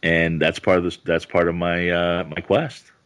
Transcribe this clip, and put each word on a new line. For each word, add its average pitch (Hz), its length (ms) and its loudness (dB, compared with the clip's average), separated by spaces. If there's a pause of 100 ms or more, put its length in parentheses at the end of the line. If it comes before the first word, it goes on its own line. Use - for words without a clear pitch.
and 82 360 2
that's 80 200 0
part 92 180 2
of 87 60 0
this, 87 140 -4
that's 82 280 -2
part 87 220 2
of 85 80 -2
my, 87 340 -2
uh, 87 360 0
my 85 160 -10
quest. 120 500 -2 (140)